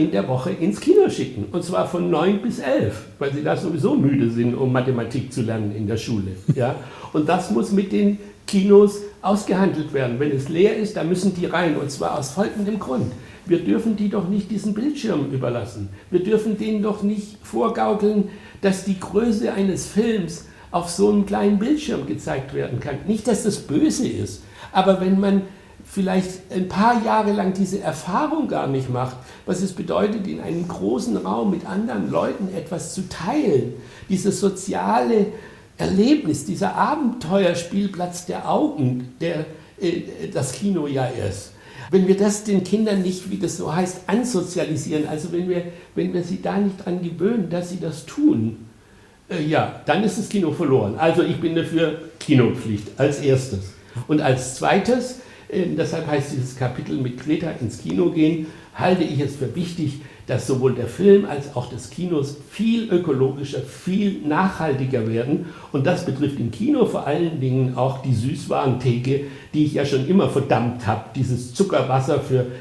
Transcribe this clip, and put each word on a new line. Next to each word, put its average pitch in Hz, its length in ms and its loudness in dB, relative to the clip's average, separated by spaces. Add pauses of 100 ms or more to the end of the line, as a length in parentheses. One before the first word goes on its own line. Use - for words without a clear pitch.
in 156 100 4
der - 160 0
Woche 127 240 -2
ins 165 300 -2
Kino 392 280 6
schicken, - 440 -4
und 175 100 -2
zwar 175 240 -2
von 175 240 -2
neun 180 320 2
bis 233 160 -2
elf, 127 460 0 (160)
weil 139 120 -2
sie 147 120 -4
da 165 120 0
sowieso 170 380 0
müde 139 360 4
sind, 120 260 0
um 127 160 0
Mathematik 123 600 -2
zu 127 100 -2
lernen 107 340 -2
in 110 100 -2
der 113 100 0
Schule, 101 360 -2 (240)
ja. 131 180 0 (380)
Und 151 160 2
das 185 240 0
muss 226 180 0
mit 196 220 2
den 202 260 2 (300)
Kinos 202 480 8 (260)
ausgehandelt 190 720 2
werden. 123 240 0
Wenn 147 140 0
es 131 160 -2
leer 196 280 4
ist, 214 200 -2
da 160 80 -2
müssen 180 300 2
die 180 120 -2
rein, 165 300 2
und 139 140 -4
zwar - 280 -2
aus 135 120 -4
folgendem 208 480 -2
Grund. 247 340 -2 (340)
Wir 170 120 4
dürfen 202 380 2
die 208 120 0
doch 196 200 0
nicht 196 220 -2
diesen 208 240 -2
Bildschirm 190 560 -2
überlassen. 117 580 -4 (220)
Wir 180 120 2
dürfen 214 360 2
denen 214 240 0
doch 208 200 -2
nicht 202 400 -2
vorgaukeln, 214 840 0 (320)
dass 190 240 2
die 190 140 -2
Größe 220 540 0
eines 196 340 0
Films 208 600 0 (260)
auf 170 180 -2
so 202 200 4
einem 208 140 4
kleinen 202 340 2
Bildschirm 226 480 0
gezeigt 139 460 -6
werden 139 280 -4
kann. 139 160 -6 (100)
Nicht, 214 220 0
dass 214 160 2
das 214 140 0
böse 262 500 2
ist, 101 340 -6 (300)
aber 190 280 4
wenn 190 200 4
man 196 220 4 (520)
vielleicht 185 580 -2
ein 185 160 -2
paar 214 360 2
Jahre 214 280 2
lang 190 220 0
diese 196 260 0
Erfahrung 247 680 -2
gar 147 180 -2
nicht 131 240 0
macht, 123 260 -2 (300)
was - 160 -2
es 185 100 -2
bedeutet, 196 540 0
in 156 140 -6
einem 170 260 -4
großen 202 500 -2
Raum 196 360 0
mit - 140 -4
anderen 185 440 -2
Leuten 185 440 -2
etwas 165 400 -8
zu 190 140 -6
teilen, 175 640 0 (340)
dieses 190 320 0
soziale 202 840 2 (500)
Erlebnis, 185 680 2
dieser 180 300 -2
Abenteuerspielplatz 196 1500 0
der 175 240 -4
Augen, 127 680 0
der, 156 260 -2 (340)
äh, - 520 -4
das 139 200 -2
Kino 185 340 0
ja 135 200 -2
ist. 101 460 -6 (380)
Wenn 185 180 6
wir 190 80 6
das 202 280 2
den 190 200 2
Kindern 208 380 2
nicht, 185 280 -4
wie - 80 -4
das - 180 -2
so 156 180 -4
heißt, 180 340 -2
ansozialisieren, 160 1000 0
also 156 240 -6
wenn 180 160 0
wir, 175 160 0 (300)
wenn 180 180 0
wir 175 100 -2
sie 185 180 -6
da 180 180 -2
nicht 202 260 0
dran 180 180 -4
gewöhnen, 170 480 0
dass 175 200 -4
sie 190 100 -8
das 160 260 -8
tun, 113 600 0 (600)
äh, 170 140 -2
ja, 147 440 0
dann 170 180 4
ist - 140 0
das 202 100 -4
Kino 170 240 0
verloren. 131 460 2
Also 165 240 4
ich - 180 0
bin 165 140 0
dafür 165 460 0 (200)
Kinopflicht 117 680 2 (100)
als 143 220 2
erstes. 131 540 0 (340)
Und 151 120 2
als 131 360 0
zweites, 196 640 2 (280)
äh, 180 180 0 (100)
deshalb 160 300 -2
heißt 147 260 0
dieses 127 240 -4
Kapitel - 400 -4
mit 127 280 -4
Greta 160 260 0 (100)
ins - 180 -6
Kino 175 320 0
gehen, 160 360 2 (280)
halte 180 300 2
ich 143 160 -2
es - 160 -4
für 120 180 -4
wichtig, 165 460 -4 (260)
dass 123 200 -2
sowohl 127 280 2
der 117 120 -4
Film 202 400 6
als 139 280 -6
auch 127 160 -6
das - 200 -12
Kinos 165 460 -2 (140)
viel 226 400 0
ökologischer, 139 720 0
viel 190 640 -2
nachhaltiger 143 800 0
werden. 120 400 -2 (240)
Und 135 160 0
das 175 200 0
betrifft 143 340 -2
im 117 100 -2
Kino 247 360 2
vor - 200 -4
allen 160 340 0
Dingen 127 360 0
auch 131 260 -2
die 131 120 0
Süßwarentheke, 131 1080 0 (320)
die 151 140 4
ich - 80 -2
ja 143 100 0
schon 131 240 0
immer 180 220 4
verdammt 120 560 0
hab. 110 280 -2
Dieses 127 380 -2
Zuckerwasser 135 680 2
für 127 260 0 (140)